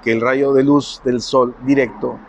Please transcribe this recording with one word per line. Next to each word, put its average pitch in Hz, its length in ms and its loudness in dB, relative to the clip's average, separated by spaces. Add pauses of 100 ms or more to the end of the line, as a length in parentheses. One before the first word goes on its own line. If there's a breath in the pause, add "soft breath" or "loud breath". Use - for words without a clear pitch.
que 117 80 0
el 113 100 0
rayo 135 320 0
de 135 100 4
luz 143 420 0
del 123 160 0
sol 123 400 0
directo 127 560 -2 (120)